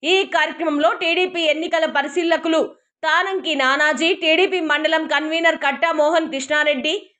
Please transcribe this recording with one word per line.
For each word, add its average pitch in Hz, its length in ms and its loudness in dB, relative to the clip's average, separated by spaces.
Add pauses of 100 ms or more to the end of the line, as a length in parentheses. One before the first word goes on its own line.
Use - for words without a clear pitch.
ఈ 381 200 2
కార్యక్రమంలో 311 680 0
టీడీపీ 359 480 -2
ఎన్నికల 320 440 0
పరిశీలకులు 320 960 -2 (200)
తానంకి 320 520 0
నానాజీ, 285 580 2
టీడీపీ 359 460 2
మండలం 311 480 0
కన్వీనర్ 311 480 0
కట్టా 302 360 0
మోహన్ 320 400 0
కృష్ణారెడ్డి 294 880 -2